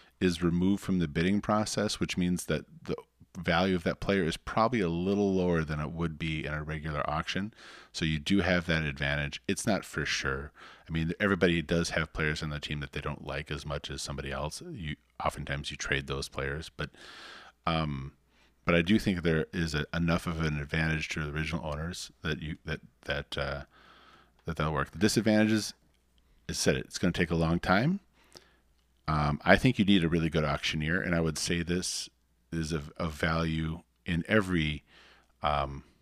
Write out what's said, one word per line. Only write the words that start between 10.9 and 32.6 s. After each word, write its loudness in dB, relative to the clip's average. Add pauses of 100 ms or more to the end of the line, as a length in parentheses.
mean, 0
everybody 4
does 0
have -2
players -2
on -4
the -6
team -6
that -8
they -8
don't -8
like -6
as -6
much -6
as -8
somebody -6
else. -6
You, -8 (260)
oftentimes -4
you -10
trade -2
those -6
players, -6
but, -6 (800)
um, -2 (520)
but 4
I 8
do 6
think 0
there 2
is -2
a, -2
enough 0
of -2
an 0
advantage -2
to -4
the -4
original -4
owners -6 (120)
that -4
you, -6
that, -6 (240)
that, -6
uh, -4 (840)
that -4
that'll 0
work. -2
The -12
disadvantages, 4 (760)
I -4
said 2
it, -6
it's -12
gonna 2
take 0
a 2
long 2
time. 2 (1080)
Um, 2
I 10
think 4
you 4
need 6
a 4
really 2
good 2
auctioneer, -2
and 0
I 2
would 0
say 0
this -4 (440)
is -2